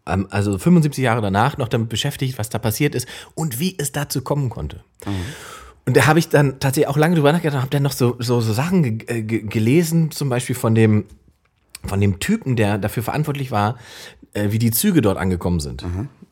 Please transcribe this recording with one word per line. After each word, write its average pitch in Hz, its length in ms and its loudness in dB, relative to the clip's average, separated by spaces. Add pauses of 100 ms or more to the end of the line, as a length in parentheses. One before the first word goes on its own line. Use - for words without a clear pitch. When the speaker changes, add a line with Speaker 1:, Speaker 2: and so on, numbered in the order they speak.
Speaker 1:
ähm, 95 240 -2
also 101 280 0
fünfundsiebzig 151 460 4
Jahre 120 180 2
danach 104 360 2
noch 123 100 -4
damit 117 220 -2
beschäftigt, 131 480 -4
was 107 120 -4
da - 100 -4
passiert 123 360 0
ist 113 140 -6 (240)
und 147 260 -4
wie 190 180 -2
es 143 140 -6
dazu 147 300 -4
kommen 143 280 -2
konnte. 78 280 -10 (280)
Speaker 2:
Mhm. 101 60 -6 (760)
Speaker 1:
Und 127 100 4
da 123 100 4
habe 156 120 6
ich 160 100 -2
dann 143 320 2
tatsächlich 143 260 2
auch 139 100 -2
lange 160 180 4
drüber 143 180 4
nachgedacht 160 220 0
und 131 60 0
habe 131 100 -4
dann 143 120 0
noch 139 80 0
so, 123 280 0
so, 120 200 0
so 113 140 0
Sachen 135 460 0
ge-, - 80 -16 (100)
äh, 113 40 -4
ge-, 107 220 -2
gelesen, 151 680 2
zum 139 180 -4
Beispiel 120 260 -2
von 113 200 0
dem, 107 280 6 (800)
von 98 160 -4
dem 98 220 2
Typen, 196 340 -2
der 107 220 0
dafür 107 260 -4
verantwortlich 143 480 -4
war, 113 260 0 (560)
äh, 104 180 -2
wie 110 80 0
die 113 120 2
Züge 170 300 2
dort 95 160 2
angekommen 87 420 0
sind. 67 240 -8
Speaker 2:
Mhm. 90 240 -6 (240)